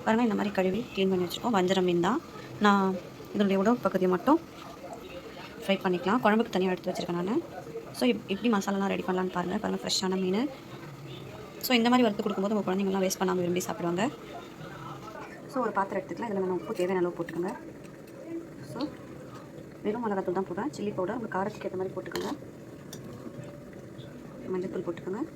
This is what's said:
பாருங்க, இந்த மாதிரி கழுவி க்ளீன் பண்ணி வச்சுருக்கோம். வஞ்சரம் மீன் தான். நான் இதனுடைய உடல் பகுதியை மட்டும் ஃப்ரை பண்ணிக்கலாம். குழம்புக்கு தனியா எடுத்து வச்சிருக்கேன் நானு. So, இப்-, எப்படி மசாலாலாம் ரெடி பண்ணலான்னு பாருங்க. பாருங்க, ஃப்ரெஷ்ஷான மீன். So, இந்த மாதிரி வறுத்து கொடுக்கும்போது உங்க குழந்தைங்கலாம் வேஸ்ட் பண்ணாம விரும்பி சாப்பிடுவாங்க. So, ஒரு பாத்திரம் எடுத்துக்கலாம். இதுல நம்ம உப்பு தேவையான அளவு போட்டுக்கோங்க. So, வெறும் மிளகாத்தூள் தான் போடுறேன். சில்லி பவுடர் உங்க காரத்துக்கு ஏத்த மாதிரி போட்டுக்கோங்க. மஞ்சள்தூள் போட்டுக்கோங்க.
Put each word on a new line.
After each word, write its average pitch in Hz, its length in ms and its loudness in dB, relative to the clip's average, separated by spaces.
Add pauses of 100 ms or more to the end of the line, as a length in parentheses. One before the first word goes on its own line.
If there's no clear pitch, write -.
பாருங்க, 220 220 4
இந்த 202 120 2
மாதிரி 202 200 0
கழுவி 185 200 4 (140)
க்ளீன் 190 180 4
பண்ணி 180 140 4
வச்சுருக்கோம். 220 320 0
வஞ்சரம் 185 320 6
மீன் 175 180 6
தான். 254 140 4 (440)
நான் 202 220 8 (480)
இதனுடைய 196 280 4
உடல் 233 220 4
பகுதியை 185 280 4
மட்டும் 262 260 6 (1300)
ஃப்ரை 196 180 2
பண்ணிக்கலாம். 185 420 4
குழம்புக்கு 220 300 6
தனியா 185 200 4
எடுத்து 180 160 -4
வச்சிருக்கேன் 175 300 -2
நானு. 190 140 0 (640)
So, - 40 2 (100)
இப்-, 208 120 0 (100)
எப்படி 233 200 2
மசாலாலாம் 196 380 2
ரெடி 185 160 0
பண்ணலான்னு 185 280 2
பாருங்க. 180 280 0
பாருங்க, 190 180 0
ஃப்ரெஷ்ஷான 185 400 2
மீன். 190 180 2 (1300)
So, - 40 0 (100)
இந்த 240 120 6
மாதிரி 247 140 8
வறுத்து 208 200 2
கொடுக்கும்போது 202 300 2
உங்க 196 120 2
குழந்தைங்கலாம் 190 380 4
வேஸ்ட் 190 160 0
பண்ணாம 185 220 4
விரும்பி 180 240 2
சாப்பிடுவாங்க. 175 380 0 (1400)
So, 262 160 -2
ஒரு 202 140 -2
பாத்திரம் 196 200 0
எடுத்துக்கலாம். 202 320 -6
இதுல 190 140 0
நம்ம 185 160 0
உப்பு 160 180 -4
தேவையான 180 240 4
அளவு 175 140 0
போட்டுக்கோங்க. 170 340 -2 (1200)
So, 262 160 -4 (960)
வெறும் 220 220 -2
மிளகாத்தூள் 190 340 0
தான் 190 120 -4
போடுறேன். 220 260 -4
சில்லி 202 220 -4
பவுடர் 208 200 -2
உங்க 226 160 -6
காரத்துக்கு 196 340 -2
ஏத்த 185 120 -4
மாதிரி 185 160 -4
போட்டுக்கோங்க. 180 340 -4 (2250)
மஞ்சள்தூள் 185 340 -4
போட்டுக்கோங்க. 190 340 -6 (140)